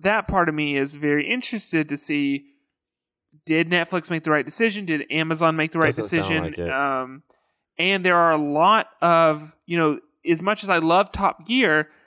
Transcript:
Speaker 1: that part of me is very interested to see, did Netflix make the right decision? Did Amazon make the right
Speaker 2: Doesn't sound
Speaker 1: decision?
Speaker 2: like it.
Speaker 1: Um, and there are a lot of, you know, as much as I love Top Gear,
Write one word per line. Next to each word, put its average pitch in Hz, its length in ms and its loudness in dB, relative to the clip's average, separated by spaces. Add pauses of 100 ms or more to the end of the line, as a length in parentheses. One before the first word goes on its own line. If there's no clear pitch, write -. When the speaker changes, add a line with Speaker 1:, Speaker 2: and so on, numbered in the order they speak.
Speaker 1:
that 208 240 0
part 175 220 0
of 156 80 -2
me 147 200 -2
is 139 200 -2
very 147 360 0
interested 202 560 -4
to 143 80 -6
see, 139 500 -4 (1000)
did 165 240 0
Netflix 175 400 -2
make 160 140 -6
the 156 80 0
right 147 120 0
decision? 208 420 -4
Did 156 240 -4
Amazon 160 440 0
make 156 160 -2
the 170 80 -4
right 151 160 2
Speaker 2:
Doesn't 113 100 -6
sound - 240 -2
Speaker 1:
decision? 160 140 -2
Speaker 2:
like 85 160 -8
it. 85 120 -4
Speaker 1:
Um, 135 520 -4 (560)
and 185 260 0
there 180 120 4
are 170 160 4
a 156 100 2
lot 160 440 2 (140)
of, 160 520 2 (140)
you 170 120 -2
know, 156 220 2 (280)
as 165 140 2
much 202 220 -2
as 196 40 -6
I 180 100 2
love 170 340 2
Top 180 340 -2
Gear, 196 420 2 (180)